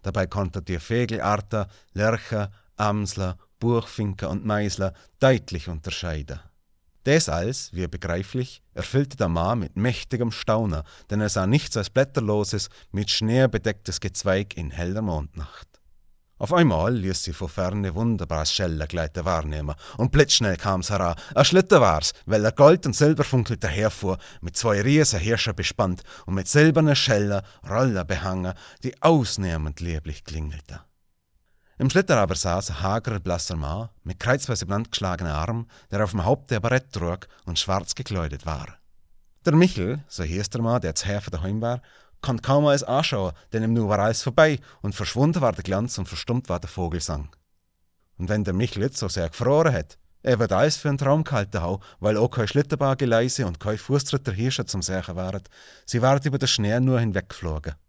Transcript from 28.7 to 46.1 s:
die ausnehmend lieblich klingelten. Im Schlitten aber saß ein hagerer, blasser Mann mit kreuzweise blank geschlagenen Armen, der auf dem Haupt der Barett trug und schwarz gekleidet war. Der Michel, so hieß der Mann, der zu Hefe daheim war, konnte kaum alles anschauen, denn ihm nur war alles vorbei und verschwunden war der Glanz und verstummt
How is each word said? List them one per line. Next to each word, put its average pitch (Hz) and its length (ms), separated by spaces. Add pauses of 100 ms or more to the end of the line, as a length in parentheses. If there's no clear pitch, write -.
die 127 180
ausnehmend 92 800
lieblich 78 440
klingelten. 76 540 (1000)
Im 135 100
Schlitten 175 280
aber 95 160
saß 92 360
ein 80 120
hagerer, 104 380
blasser 87 340
Mann 82 340 (140)
mit 87 160
kreuzweise 123 480
blank 101 240
geschlagenen 90 420
Armen, 113 360 (240)
der 101 100
auf 101 80
dem 92 140
Haupt 120 260
der 117 80
Barett 117 340
trug 87 360 (180)
und 87 120
schwarz - 360
gekleidet 80 520
war. 76 320 (640)
Der 170 100
Michel, 143 540
so - 160
hieß 90 260
der 113 120
Mann, 117 180
der 85 160
zu - 100
Hefe 101 240
daheim 95 300
war, 120 200 (400)
konnte 120 220
kaum 143 240
alles 143 160
anschauen, 117 500 (200)
denn 113 100
ihm 113 120
nur 113 140
war 101 120
alles 110 220
vorbei 151 360 (240)
und 104 140
verschwunden 147 440
war 120 120
der - 100
Glanz 98 360
und 92 100
verstummt - 400